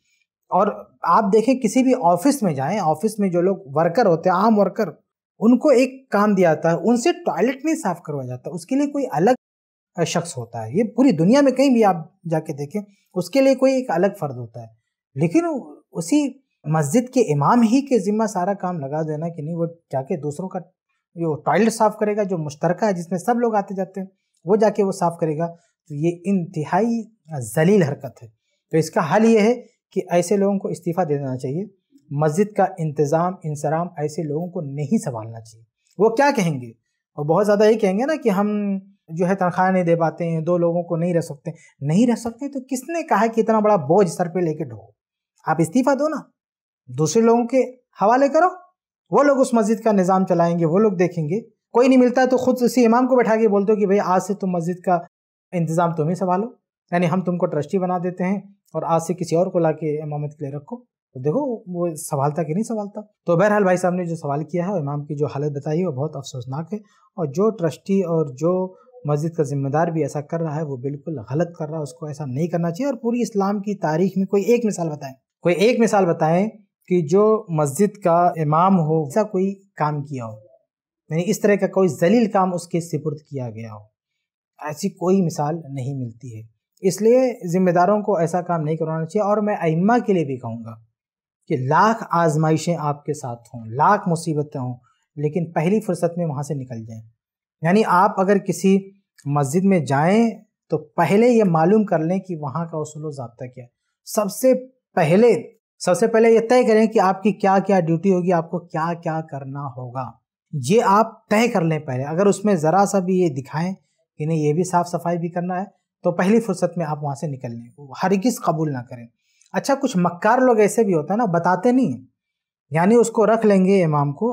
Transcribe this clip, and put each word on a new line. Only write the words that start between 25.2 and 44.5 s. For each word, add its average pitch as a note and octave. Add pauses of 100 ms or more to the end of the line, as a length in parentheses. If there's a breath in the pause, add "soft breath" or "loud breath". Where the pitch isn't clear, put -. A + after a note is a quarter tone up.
तो -
ये D#3+ (180)
इंतहाई G3 (440)
जलील E3+
हरकत B2+
है। -
तो -
इसका D#3+
हल F#3+
ये A3+
है A3+ (420 loud breath)
कि F3+ (100)
ऐसे F3
लोगों G3
को F#3+
इस्तीफ़ा E3+
दे D3
देना C3
चाहिए। C#3 (420)
मस्जिद D#3
का F#3 (120)
इंतज़ाम, D#3+
इंसराम D#3 (100)
ऐसे D3+
लोगों D#3
को F3
नहीं C#3+
संभालना A2+
चाहिए। - (340)
वो G#3+
क्या C#4
कहेंगे? C#3+ (440)
और D3
बहुत E3+
ज़्यादा G#3
ये A3+
कहेंगे G#3
ना D#4
कि A#3
हम G#3 (580)
जो E3
है F#3+
तनख्वाह F#3
नहीं F#3
दे E3+
पाते E3
हैं, E3
दो F3
लोगों E3+
को F3
नहीं F3
रख D#3+
सकते। E3 (280 soft breath)
नहीं D#3+
रख A3+
सकते C4
तो C#4
किसने D#4
कहा A3+
कि A3+
इतना A3
बड़ा G#3
बोझ E3+
सर E3+
पे F3+
लेके D#3